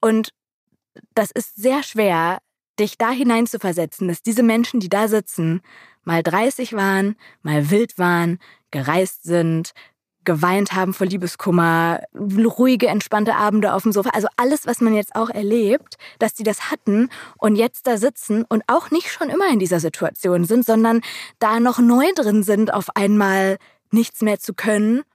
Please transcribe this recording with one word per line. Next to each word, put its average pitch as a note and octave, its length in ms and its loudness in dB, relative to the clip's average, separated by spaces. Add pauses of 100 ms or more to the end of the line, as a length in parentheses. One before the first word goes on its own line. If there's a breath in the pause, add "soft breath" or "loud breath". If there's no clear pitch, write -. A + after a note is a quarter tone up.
Und A3 300 0 (840)
das G#3 160 0
ist - 260 -8
sehr C4 260 0
schwer, F3+ 560 0 (420)
dich G#3 160 -2
da A3+ 140 0
hineinzuversetzen, A3+ 1000 -2
dass E3+ 140 -6
diese A3+ 200 0
Menschen, A3+ 380 2
die F#3 80 -6
da G3+ 180 0
sitzen, F#3 540 -2 (440 loud breath)
mal E3 180 0
dreißig A3 500 -2
waren, G3 440 0 (260 soft breath)
mal D3+ 280 0
wild G#3+ 280 0
waren, F3 400 0 (320 soft breath)
gereist D3+ 540 -2
sind, E3 480 0 (520 loud breath)
geweint F3+ 480 0
haben F#3 220 -2
vor F#3+ 120 -2
Liebeskummer, E3+ 920 0 (140)
ruhige, A3+ 720 2
entspannte G#3 480 0
Abende G#3 380 2
auf G3 100 -2
dem A3 100 2
Sofa. G3 180 0
Also G#3+ 260 -2
alles, C4+ 300 0
was A#3+ 140 -4
man A3+ 140 2
jetzt G#3 220 -2
auch A3+ 140 -2
erlebt, G#3+ 680 0 (240 loud breath)
dass A3+ 140 0
die A3 100 -10
das - 260 -4
hatten A3+ 380 0 (300 loud breath)
und G#3+ 180 2
jetzt A3+ 320 -2
da A#3+ 80 2
sitzen A3 480 -2
und A3 240 -2
auch D4 220 0
nicht E4 200 -2
schon C#4+ 200 -6
immer F#4+ 180 0
in B3+ 100 2
dieser F3+ 220 0
Situation F3 640 -2
sind, A3+ 200 2
sondern A3+ 360 2 (400 loud breath)
da A3 180 2
noch A#3+ 220 2
neu A#3+ 240 6 (100)
drin G#3+ 300 2
sind, G#3 280 2
auf - 220 -6
einmal G3 640 2 (320 soft breath)
nichts A3+ 320 0
mehr G#3+ 160 0
zu - 160 -10
können G#3+ 480 0 (120)